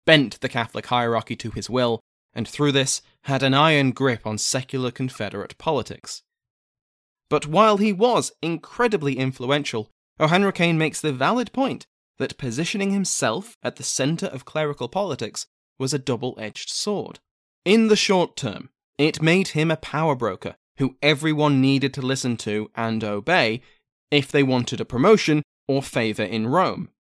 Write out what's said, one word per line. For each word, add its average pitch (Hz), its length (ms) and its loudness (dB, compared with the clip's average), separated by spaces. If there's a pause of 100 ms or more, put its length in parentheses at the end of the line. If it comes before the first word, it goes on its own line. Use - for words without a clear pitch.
bent 147 360 4
the 131 80 -4
Catholic 113 380 -6
hierarchy 117 500 -2
to 113 140 -10
his 104 200 -8
will, 117 300 0 (340)
and 117 120 -6
through 147 260 0
this 135 300 0 (220)
had 135 180 -2
an 135 120 2
iron 143 360 4
grip 123 360 0
on 107 120 -4
secular 127 520 -4
Confederate 104 680 -8
politics. - 640 -6 (1040)
But 147 180 -2
while 208 300 4
he 208 160 2
was 196 480 2
incredibly 160 800 -2
influential, 135 720 -2 (300)
O'Hanrahan 170 580 2
makes 156 220 -2
the 151 120 -2
valid 170 400 0
point 240 340 -4 (320)
that 135 200 -6
positioning 165 520 -2
himself 180 720 -2
at 123 140 -6
the - 60 -16
centre 147 440 -2
of 131 180 -10
clerical 147 440 -4
politics 156 580 -6 (320)
was 131 140 -2
a 147 60 0
double-edged 117 680 -6
sword. - 520 -6 (440)
In 220 220 6
the 208 100 6
short 185 400 2
term, - 340 -8 (280)
it 151 240 2
made 170 260 4
him 160 220 0
a 156 60 0
power 156 380 -2
broker 104 420 -6 (220)
who 131 220 -2
everyone 147 600 2
needed 135 340 2
to 139 80 -6
listen 127 360 -2
to 107 360 -4
and 113 300 -2
obey 113 580 0 (480)
if 143 220 0
they 143 100 4
wanted 127 380 0
a 113 40 -6
promotion 160 580 4 (260)
or 139 120 0
favour 113 440 -2
in 110 240 -2
Rome. 143 400 0 (120)